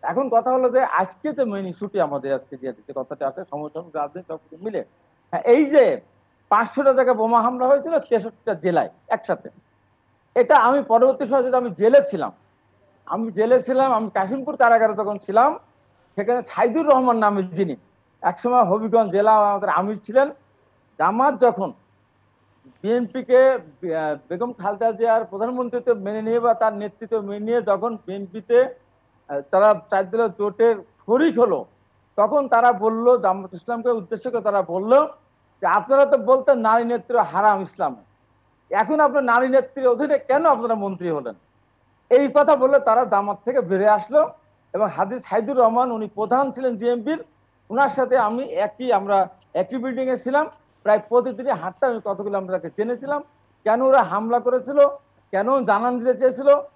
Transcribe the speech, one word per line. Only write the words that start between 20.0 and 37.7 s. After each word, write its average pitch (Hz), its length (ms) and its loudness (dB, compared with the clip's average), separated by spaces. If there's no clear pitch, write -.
ছিলেন, 262 220 2
জামাত 233 360 0
যখন 190 260 0
বিএনপিকে, 247 580 0
আহ, 247 80 -4
বেগম 202 220 -6
খালেদা 202 280 -2
জিয়ার 226 320 2
প্রধানমন্ত্রীত্ব 240 600 -4
মেনে 214 200 -6
নিয়ে 233 140 0
বা 233 120 2
তার 220 100 0
নেতৃত্ব 214 320 -10
মেনে 208 200 -10
নিয়ে 240 120 0
যখন 202 220 -2
বিএনপিতে, 202 580 -2
আহ, - 760 -12
তারা 196 180 4
চার 196 200 0
দলের 226 280 -2
জোটের 208 380 0
শরিক 277 380 2
হলো, 190 160 0
তখন 226 220 2
তারা 240 160 6
বলল, 220 220 0
জামাত 190 340 -2
ইসলামকে 233 320 -6
উদ্দেশ্য 202 300 -10
করে 220 180 -4
তারা 202 140 0
বলল 202 180 0
যে, 196 60 -4
"আপনারা 269 340 2
তো 277 40 2
বলতেন 262 260 4
নারী 233 160 2
নেত্রী 240 320 -4
হারাম 202 260 2
ইসলামে, 147 340 -6